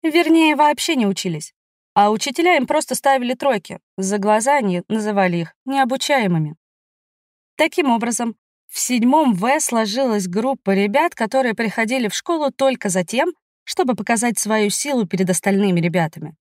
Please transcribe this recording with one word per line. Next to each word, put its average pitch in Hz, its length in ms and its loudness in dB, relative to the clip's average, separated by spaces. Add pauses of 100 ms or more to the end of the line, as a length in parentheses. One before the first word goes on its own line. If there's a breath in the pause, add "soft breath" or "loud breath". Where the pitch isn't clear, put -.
Вернее, 320 540 4
вообще 294 400 2
не 233 100 2
учились. 175 480 -4 (400)
А 208 160 4
учителя 330 460 0
им 254 100 0
просто 294 300 -2
ставили 262 380 0
тройки. - 440 -2 (180)
За 190 220 -4
глаза 214 380 2
они 185 320 0
называли 202 480 0
их 165 180 -6 (100)
"необучаемыми". 247 920 0 (1000)
Таким 311 360 0
образом, 233 420 -2 (320)
в - 140 -12
седьмом 254 520 2
В 233 280 0
сложилась 220 680 -2
группа 214 480 -2
ребят, 208 400 0
которые 240 400 -2
приходили 226 540 -2
в - 80 -6
школу 311 340 -2
только 262 380 -2
за 185 160 0
тем, 302 280 -2 (300)
чтобы 262 320 -2
показать 226 460 -2
свою 214 300 0
силу 247 360 -2
перед 185 240 -2
остальными 196 480 2
ребятами. 165 640 -2